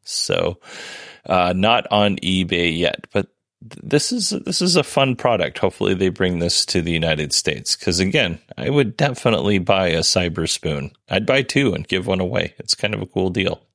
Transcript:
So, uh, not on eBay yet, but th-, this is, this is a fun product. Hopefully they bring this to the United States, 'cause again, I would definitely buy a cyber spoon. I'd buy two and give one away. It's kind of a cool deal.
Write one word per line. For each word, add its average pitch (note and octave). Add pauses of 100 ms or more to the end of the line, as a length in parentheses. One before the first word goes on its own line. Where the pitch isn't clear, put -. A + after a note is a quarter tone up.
So, - (640)
uh, F2+
not G#2
on G#2
eBay F2
yet, -
but G2+ (360)
th-, -
this -
is, A#3
this -
is F3+
a D3
fun C3+
product. G#2+
Hopefully G2
they F#2
bring F2+
this E2+
to -
the E2
United D#2+
States, -
'cause F2
again, F#2+ (180)
I C#2+
would C#3
definitely G#2
buy F#2+
a E2
cyber E2
spoon. C#2+ (180)
I'd G2
buy C3+
two C3
and -
give F#2+
one F#2+
away. F#2
It's -
kind G#2
of G#2
a G2
cool F#2+
deal. F#2+